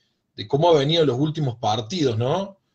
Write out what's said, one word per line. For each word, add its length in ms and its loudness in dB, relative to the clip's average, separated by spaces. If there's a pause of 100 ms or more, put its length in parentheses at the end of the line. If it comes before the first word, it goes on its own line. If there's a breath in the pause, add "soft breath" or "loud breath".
(360)
de 120 -12
cómo 220 2
ha 80 6
venido 280 2
los 120 0
últimos 380 -2
partidos, 640 -2
¿no? 400 -4 (180)